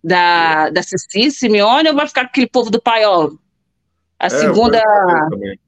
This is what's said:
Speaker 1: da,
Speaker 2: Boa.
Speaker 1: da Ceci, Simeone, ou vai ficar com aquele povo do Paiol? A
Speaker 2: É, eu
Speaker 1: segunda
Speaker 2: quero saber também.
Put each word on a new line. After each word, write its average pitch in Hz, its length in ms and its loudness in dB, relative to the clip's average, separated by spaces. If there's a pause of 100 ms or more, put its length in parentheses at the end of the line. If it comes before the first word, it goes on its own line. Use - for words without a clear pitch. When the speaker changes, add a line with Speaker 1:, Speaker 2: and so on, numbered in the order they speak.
Speaker 1:
da, 175 520 2
Speaker 2:
Boa. 156 160 0
Speaker 1:
da 175 120 -4
Ceci, 226 480 -4
Simeone, 233 580 2
ou 302 60 -2
vai 294 120 -2
ficar 269 180 -4
com - 20 -20
aquele 254 200 -2
povo 220 220 -2
do 220 100 0
Paiol? 202 540 0 (840)
A - 60 -4
Speaker 2:
É, - 20 -2
eu 127 120 -2
Speaker 1:
segunda 220 400 2
Speaker 2:
quero 208 300 2
saber 160 220 0
também. 98 360 -10